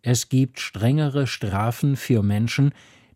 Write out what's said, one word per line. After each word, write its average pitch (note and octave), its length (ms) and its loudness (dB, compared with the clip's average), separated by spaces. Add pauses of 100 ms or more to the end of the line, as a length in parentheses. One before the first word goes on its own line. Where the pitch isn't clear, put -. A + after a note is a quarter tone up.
Es B2 260 0
gibt C3 320 0
strengere C3+ 680 0
Strafen A#2 680 -2
für A#2 260 0
Menschen, A2+ 520 0 (420)